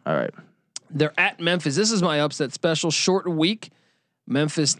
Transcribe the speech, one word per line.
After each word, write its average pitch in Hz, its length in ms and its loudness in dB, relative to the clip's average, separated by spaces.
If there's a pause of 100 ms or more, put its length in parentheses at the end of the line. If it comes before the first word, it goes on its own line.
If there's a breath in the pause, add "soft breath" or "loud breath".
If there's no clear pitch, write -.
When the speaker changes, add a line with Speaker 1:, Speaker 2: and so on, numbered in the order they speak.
Speaker 1:
All 78 100 0
right. 65 160 0 (600)
Speaker 2:
They're 151 280 0
at 185 220 0
Memphis. 165 360 0
This 214 140 2
is 208 120 2
my 156 180 2
upset 143 320 -2
special. 165 380 0
Short 180 400 0
week. 170 400 0 (580)
Memphis 147 520 0